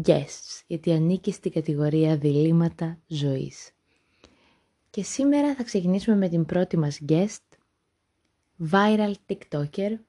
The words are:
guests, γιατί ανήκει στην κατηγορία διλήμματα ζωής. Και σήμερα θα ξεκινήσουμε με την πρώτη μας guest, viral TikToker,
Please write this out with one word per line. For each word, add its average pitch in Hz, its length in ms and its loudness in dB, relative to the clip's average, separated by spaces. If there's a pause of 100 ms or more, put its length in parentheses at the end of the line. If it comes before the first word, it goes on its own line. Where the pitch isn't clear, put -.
guests, - 640 -2
γιατί 170 260 -2
ανήκει 175 400 0
στην - 200 -6
κατηγορία 156 640 0
διλήμματα 165 880 0
ζωής. 139 640 -6 (1200)
Και 202 120 -8
σήμερα 285 520 0
θα 254 80 -6
ξεκινήσουμε 196 540 0
με 190 120 2
την 165 160 0
πρώτη 180 340 0
μας 143 300 -2
guest, 175 300 2 (1300)
viral 208 420 4 (140)
TikToker, 196 640 -6 (180)